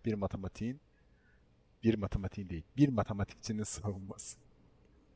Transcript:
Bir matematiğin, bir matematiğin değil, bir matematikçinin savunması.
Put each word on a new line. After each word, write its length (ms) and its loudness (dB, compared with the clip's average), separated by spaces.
Bir 80 2
matematiğin, 680 -4
bir 140 8
matematiğin 520 -2
değil, 140 -4
bir 120 8
matematikçinin 760 0
savunması. 720 -4